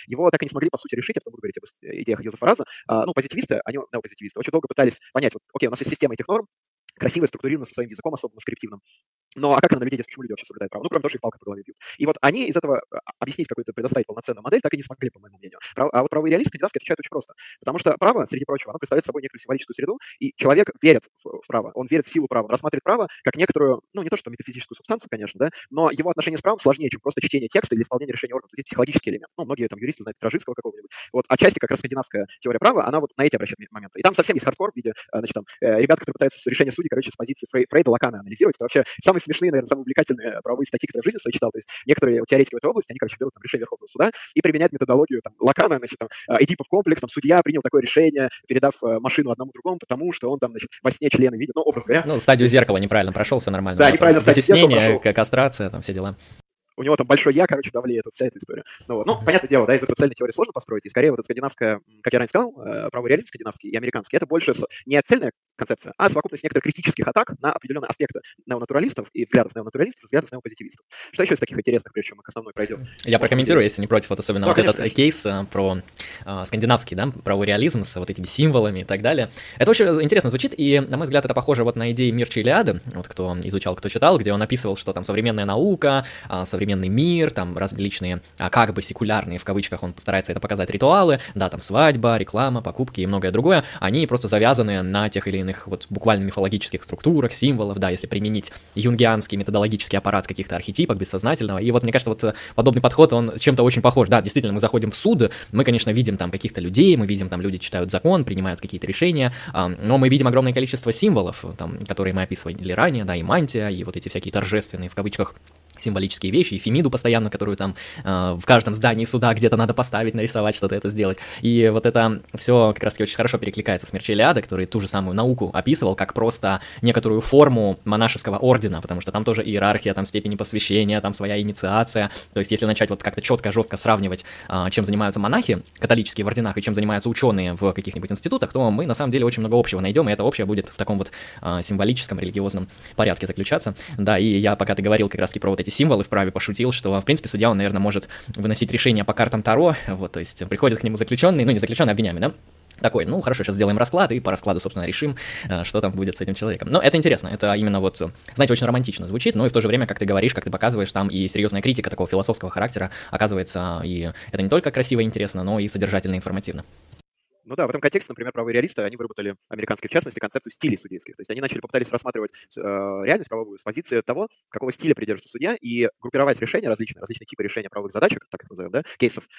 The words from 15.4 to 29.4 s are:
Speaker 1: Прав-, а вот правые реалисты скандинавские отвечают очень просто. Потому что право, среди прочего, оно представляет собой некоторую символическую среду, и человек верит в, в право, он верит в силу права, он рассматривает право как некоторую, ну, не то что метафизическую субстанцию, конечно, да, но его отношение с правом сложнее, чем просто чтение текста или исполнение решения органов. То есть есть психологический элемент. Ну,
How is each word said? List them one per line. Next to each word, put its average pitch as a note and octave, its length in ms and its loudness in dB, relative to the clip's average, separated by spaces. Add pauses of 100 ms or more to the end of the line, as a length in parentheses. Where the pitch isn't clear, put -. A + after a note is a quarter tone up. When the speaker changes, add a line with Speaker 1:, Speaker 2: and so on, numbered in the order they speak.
Speaker 1:
Прав-, C#3+ 160 0
а B2 120 2
вот D3+ 80 -2
правые D#3 180 0
реалисты G#3 220 2
скандинавские - 300 -6
отвечают - 180 -6
очень - 100 -18
просто. - 240 -10 (280)
Потому D#3 180 -6
что D3+ 180 2
право, G3 280 2
среди C3 200 -8
прочего, C#3 280 -6
оно D#3+ 40 -12
представляет D3 280 0
собой C3+ 180 -8
некоторую C3 180 -12
символическую - 320 -8
среду, F3+ 240 -4 (220)
и C#3 180 -6
человек C#3 320 4 (140)
верит D#3 220 6 (180)
в, - 180 -16
в - 60 -20
право, A2+ 260 -4
он B2+ 140 -8
верит D3+ 180 0
в - 60 -16
силу - 160 -4
права, A2+ 180 -2
он G#2+ 60 -6
рассматривает C#3 320 -4
право G#3+ 240 0 (160)
как C3+ 140 -2
некоторую, C#3+ 440 0 (140)
ну, G3 80 -8
не E3 60 -8
то G#3 80 -2
что - 120 -12
метафизическую A#2+ 460 -16
субстанцию, - 340 -6
конечно, G#2+ 300 -10
да, D3+ 100 2 (220)
но D#3 180 2
его D#3+ 220 -2
отношение D#3+ 260 0
с - 60 -8
правом G3+ 160 2
сложнее, C#3 320 2
чем - 100 -12
просто - 200 -4
чтение B2+ 280 -4
текста - 240 -2
или A2+ 80 0
исполнение B2+ 320 -6
решения A#2+ 220 -8
органов. - 160 -10
То - 60 -20
есть - 20 -10
есть C#3 100 -14
психологический B2 400 0
элемент. G2+ 260 -8
Ну, E3+ 100 -10